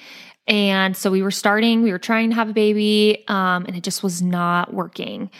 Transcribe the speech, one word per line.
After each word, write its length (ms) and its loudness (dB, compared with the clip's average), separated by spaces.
And 480 2
so 160 -2
we 120 2
were 80 0
starting, 520 2
we 100 2
were 60 -2
trying 300 0
to 80 0
have 140 -2
a 20 -8
baby, 760 2
um, 360 0
and 100 -8
it 80 -10
just 200 -6
was 180 -2
not 540 0
working. 640 -8